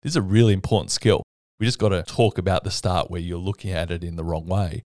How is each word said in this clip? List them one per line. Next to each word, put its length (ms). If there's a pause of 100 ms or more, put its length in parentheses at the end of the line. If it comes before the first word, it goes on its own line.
This 100
is 40
a 60
really 320
important 380
skill. 320 (360)
We 60
just 140
gotta 240
talk 340
about 260
the 80
start 400
where 100
you're 160
looking 340
at 200
it 120
in 120
the 80
wrong 240
way. 380